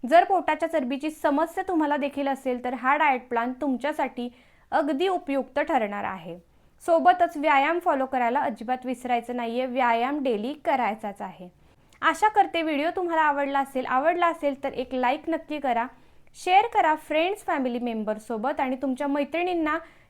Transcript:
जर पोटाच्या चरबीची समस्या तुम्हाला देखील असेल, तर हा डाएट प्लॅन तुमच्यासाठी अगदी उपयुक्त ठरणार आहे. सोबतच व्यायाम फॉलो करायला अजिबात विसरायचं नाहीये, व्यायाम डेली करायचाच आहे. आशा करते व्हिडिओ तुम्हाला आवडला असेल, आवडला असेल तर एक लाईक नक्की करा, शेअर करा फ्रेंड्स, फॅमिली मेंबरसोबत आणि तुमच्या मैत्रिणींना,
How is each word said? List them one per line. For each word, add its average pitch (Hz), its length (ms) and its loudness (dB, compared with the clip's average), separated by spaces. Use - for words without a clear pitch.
जर 330 180 8
पोटाच्या 320 460 0
चरबीची 277 400 -2
समस्या 320 580 0
तुम्हाला 302 280 2
देखील 277 320 -2
असेल, 254 360 -4
तर 254 100 -4
हा 254 220 2
डाएट 269 320 2
प्लॅन 240 240 -2
तुमच्यासाठी 262 760 -4
अगदी 302 380 0
उपयुक्त 277 520 -2
ठरणार 220 440 -2
आहे. 180 340 -8
सोबतच 339 500 4
व्यायाम 294 420 2
फॉलो 285 280 0
करायला 247 340 0
अजिबात 240 460 -4
विसरायचं 247 500 -4
नाहीये, 240 300 -4
व्यायाम 247 560 0
डेली 240 320 -2
करायचाच 220 680 -2
आहे. 185 260 -14
आशा 320 260 2
करते 392 340 2
व्हिडिओ 311 340 0
तुम्हाला 339 260 0
आवडला 277 380 2
असेल, 262 260 -4
आवडला 339 400 2
असेल 285 380 -2
तर 269 80 -4
एक 262 220 -6
लाईक 254 340 0
नक्की 311 300 -4
करा, 247 280 -2
शेअर 381 320 4
करा 359 280 2
फ्रेंड्स, 330 520 -2
फॅमिली 254 320 -2
मेंबरसोबत 226 840 -4
आणि 262 220 -2
तुमच्या 277 240 -2
मैत्रिणींना, 311 720 0